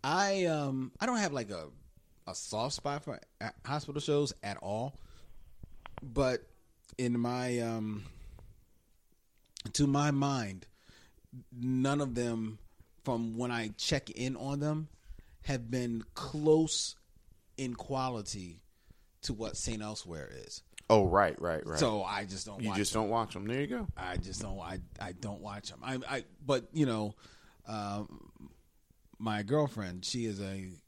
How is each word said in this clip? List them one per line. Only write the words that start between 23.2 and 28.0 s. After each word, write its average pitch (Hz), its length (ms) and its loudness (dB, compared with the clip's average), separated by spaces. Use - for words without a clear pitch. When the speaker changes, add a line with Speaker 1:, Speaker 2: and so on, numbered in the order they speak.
Speaker 2:
'em. 98 120 -6
There 127 140 0
you 147 60 0
go. 233 280 -2
Speaker 1:
I 92 220 -4
just 98 240 -4
don't. 98 180 -6
I, 90 200 -6
I 92 140 -6
don't 101 280 -6
watch 101 300 -10
'em. 69 120 -16
I, 131 160 -2
I, 117 60 -6
but, 131 280 2
you 151 120 6
know, 107 300 0
um, 104 640 -6